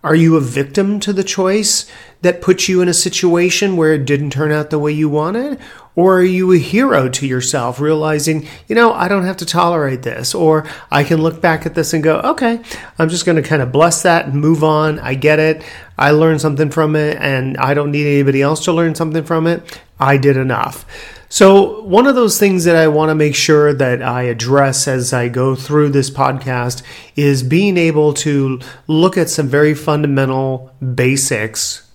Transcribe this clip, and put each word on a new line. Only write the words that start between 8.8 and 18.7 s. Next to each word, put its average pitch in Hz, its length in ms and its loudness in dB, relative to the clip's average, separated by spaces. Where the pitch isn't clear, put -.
"I - 140 -4
don't 196 160 0
have 185 140 -4
to 175 60 -10
tolerate 160 580 0
this," 120 320 -6
or 156 300 2
I 143 140 2
can 156 160 0
look 160 220 -2
back 160 240 0
at 160 80 -8
this 156 180 -2
and 160 100 -2
go, 156 180 2
"Okay, 240 400 -2
I'm 160 120 0
just 175 160 -4
gonna 160 160 2
kinda 139 240 0
bless 151 360 2
that 170 240 2
and 143 140 -2
move 156 240 2
on. 156 360 0
I 127 140 -6
get 151 240 2
it. 156 240 0
I 143 140 4
learned 156 280 4
something 147 300 0
from 151 260 0
it, 151 240 -2
and 135 380 -2
I 135 160 0
don't 147 160 -2
need 147 160 -2
anybody 139 340 2
else 147 240 0
to 180 80 0